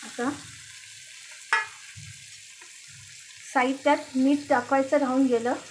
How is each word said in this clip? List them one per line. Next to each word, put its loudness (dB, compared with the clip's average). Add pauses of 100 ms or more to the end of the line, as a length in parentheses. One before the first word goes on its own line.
आता 0 (3250)
साहित्यात 4 (180)
मीठ 4
टाकवायचं 4
राहून 6
गेलं 4 (180)